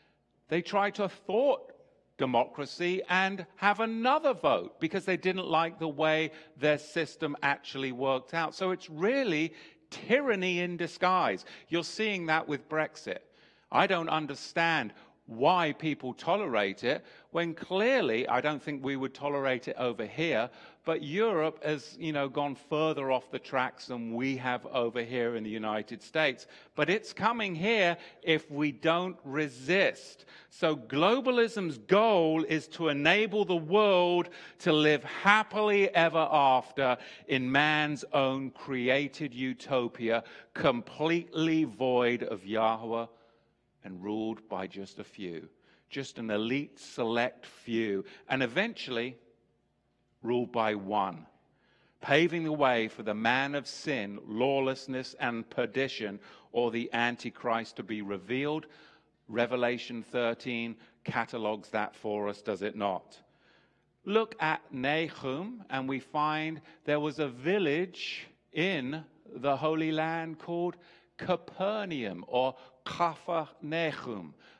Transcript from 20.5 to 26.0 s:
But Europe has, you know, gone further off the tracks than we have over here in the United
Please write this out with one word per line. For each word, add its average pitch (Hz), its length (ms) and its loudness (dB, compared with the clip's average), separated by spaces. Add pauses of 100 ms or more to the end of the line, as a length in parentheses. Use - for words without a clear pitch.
But 156 180 -2
Europe 160 600 0
has, 151 360 -4
you 160 120 -4
know, 143 160 0
gone 143 280 -2
further 151 560 0
off 127 180 0
the 135 80 -6
tracks - 480 -2
than 117 300 -6
we 131 220 0
have 123 280 -2
over 120 380 -2
here 120 320 -2
in 110 80 -6
the 107 80 -6
United 110 500 -4